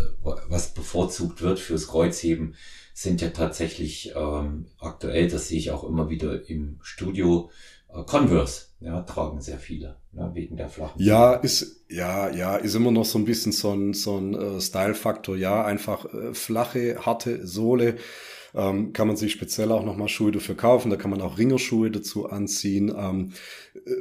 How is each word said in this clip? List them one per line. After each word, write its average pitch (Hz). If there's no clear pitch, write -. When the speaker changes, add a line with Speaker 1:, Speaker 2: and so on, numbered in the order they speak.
Speaker 1:
wa-, -
was 87
bevorzugt 90
wird 92
fürs 80
Kreuzheben, 82
sind 90
ja 85
tatsächlich, -
ähm, 76
aktuell, -
das -
sehe 80
ich 73
auch -
immer 78
wieder 76
im 76
Studio, 90
äh, -
Converse, 113
ja, 85
tragen 76
sehr -
viele, -
ne, -
wegen -
der -
flachen -
Speaker 2:
Ja, 113
Speaker 1:
Sohle. -
Speaker 2:
ist, -
ja, 92
ja, 92
ist 104
immer 120
noch 113
so 110
ein 104
bisschen 110
so 101
ein, 101
so 101
ein, 98
äh, 98
Style-Faktor, 98
ja, 98
einfach, 104
äh, 117
flache, 120
harte 120
Sohle. 117
Ähm, 101
kann 110
man 107
sich 107
speziell 107
auch 104
nochmal 104
Schuhe 107
dafür 101
kaufen, 120
da 98
kann 101
man 95
auch 92
Ringerschuhe 117
dazu -
anziehen. 101
Ähm, 95
äh, -